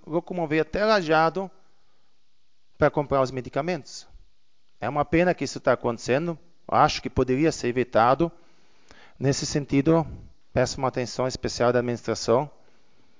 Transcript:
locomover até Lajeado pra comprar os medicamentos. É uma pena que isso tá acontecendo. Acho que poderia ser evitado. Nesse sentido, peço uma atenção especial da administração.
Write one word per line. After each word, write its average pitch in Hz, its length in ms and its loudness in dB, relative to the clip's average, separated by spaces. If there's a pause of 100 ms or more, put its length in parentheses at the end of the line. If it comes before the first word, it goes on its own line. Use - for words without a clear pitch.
locomover 160 560 -2
até 190 220 -2
Lajeado 165 640 2 (1300)
pra 147 140 4
comprar 139 320 0
os 127 80 0
medicamentos. 135 800 -8 (720)
É 110 80 -4
uma 147 160 -2
pena 170 300 2
que 143 100 -6
isso - 160 -8
tá 127 120 2
acontecendo. 127 640 -2 (280)
Acho 139 340 2
que - 80 -8
poderia 135 420 0
ser - 180 -4
evitado. 123 640 2 (880)
Nesse 135 280 0
sentido, 147 600 2 (460)
peço 127 260 0
uma 131 100 -2
atenção 127 380 -4
especial 123 460 0
da 123 80 2
administração. 120 680 -2 (680)